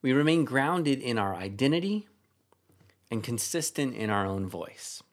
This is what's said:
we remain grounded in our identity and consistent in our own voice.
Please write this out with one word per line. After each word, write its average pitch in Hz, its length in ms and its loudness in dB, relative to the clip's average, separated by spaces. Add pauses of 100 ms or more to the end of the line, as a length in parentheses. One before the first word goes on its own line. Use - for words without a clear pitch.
we 131 120 2
remain 151 320 4
grounded 139 540 2
in 120 200 -2
our 98 160 0
identity 139 720 0 (1040)
and 113 120 -2
consistent 135 720 -2
in 107 140 -2
our 101 160 2
own 98 220 -2
voice. - 640 -10